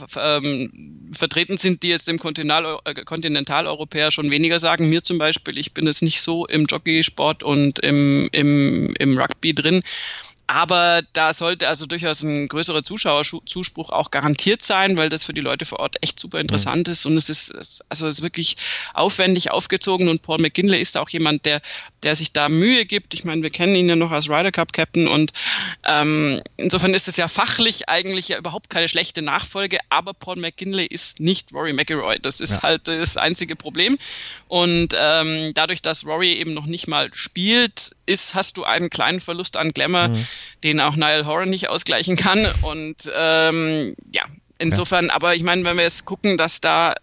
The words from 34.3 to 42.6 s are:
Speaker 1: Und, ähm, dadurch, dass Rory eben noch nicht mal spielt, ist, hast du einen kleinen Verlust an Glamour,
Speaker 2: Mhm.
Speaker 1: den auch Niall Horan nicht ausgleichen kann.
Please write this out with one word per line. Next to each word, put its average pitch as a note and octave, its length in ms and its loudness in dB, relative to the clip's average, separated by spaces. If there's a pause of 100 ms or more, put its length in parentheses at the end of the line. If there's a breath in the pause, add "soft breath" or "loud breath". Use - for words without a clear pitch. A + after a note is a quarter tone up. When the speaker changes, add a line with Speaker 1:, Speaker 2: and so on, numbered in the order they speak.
Speaker 1:
Und, F3 520 2
ähm, D#3 540 2
dadurch, E3 300 -2
dass D#3+ 240 -4
Rory E3+ 260 0
eben D#3+ 220 -4
noch D3+ 100 -8
nicht E3 220 -8
mal C#3+ 260 -2
spielt, A3 800 0 (120)
ist, - 260 2
hast F#3+ 240 -2
du F3+ 60 -8
einen E3 260 0
kleinen D#3 300 -2
Verlust F3 360 -6
an D#3+ 180 -2
Glamour, F3 340 2
Speaker 2:
Mhm. A#2 180 -2 (380 loud breath)
Speaker 1:
den D3+ 160 2
auch D3 160 2
Niall D3+ 320 2
Horan F3 220 -2
nicht F#3+ 200 -2
ausgleichen F3 460 0
kann. G3 320 2 (160)